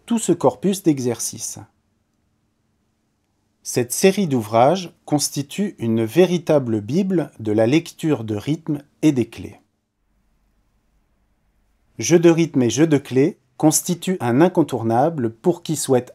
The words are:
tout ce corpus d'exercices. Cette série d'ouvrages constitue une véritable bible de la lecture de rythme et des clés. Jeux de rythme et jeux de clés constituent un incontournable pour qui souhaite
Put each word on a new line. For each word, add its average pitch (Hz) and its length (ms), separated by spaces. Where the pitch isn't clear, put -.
tout 233 140
ce 202 140
corpus 175 500
d'exercices. 123 760
Cette 123 300
série 190 340
d'ouvrages 131 680
constitue - 720
une 113 260
véritable 143 800
bible 160 560
de 107 140
la 110 140
lecture 147 580
de 107 120
rythme 147 460
et 151 120
des 123 180
clés. - 280
Jeux 120 200
de 170 100
rythme 165 320
et 120 100
jeux 131 160
de 147 120
clés 135 400
constituent 170 640
un 120 220
incontournable 131 880
pour 175 300
qui 156 140
souhaite 127 380